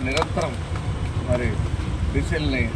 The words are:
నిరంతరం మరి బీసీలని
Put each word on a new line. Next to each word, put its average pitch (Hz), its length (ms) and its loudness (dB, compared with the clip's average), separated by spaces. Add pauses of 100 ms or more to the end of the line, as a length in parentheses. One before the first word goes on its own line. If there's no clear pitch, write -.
నిరంతరం 143 460 0 (760)
మరి - 220 2 (600)
బీసీలని 139 520 2 (120)